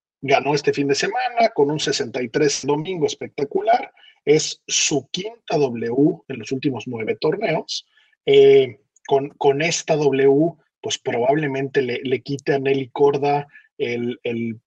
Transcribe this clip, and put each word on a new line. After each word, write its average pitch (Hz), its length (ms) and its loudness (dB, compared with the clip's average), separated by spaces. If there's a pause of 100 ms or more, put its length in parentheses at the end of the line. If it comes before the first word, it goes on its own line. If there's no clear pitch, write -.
(220)
ganó 139 320 0
este - 180 0
fin 285 160 -2
de - 60 2
semana - 600 0
con 143 160 2
un 156 80 -2
sesenta 127 440 -4
y 120 60 -6
tres 143 380 -2
domingo 156 400 -2
espectacular. - 840 -2 (320)
Es - 420 2
su - 440 -2
quinta 196 480 -6
W 123 680 0
en 127 100 -10
los 113 140 -8
últimos 131 340 -4
nueve 113 340 -6
torneos. 170 680 -4 (400)
Eh, 139 540 6 (260)
con, - 240 0
con 139 320 0
esta 165 340 -2
W, 139 580 4 (260)
pues - 180 -8
probablemente 135 840 -2
le, 123 200 -4
le 127 200 -2
quite 139 320 -4
a 139 40 0
Nelly 135 320 0
Corda 143 560 0 (320)
el, 120 460 -4
el, 117 420 -6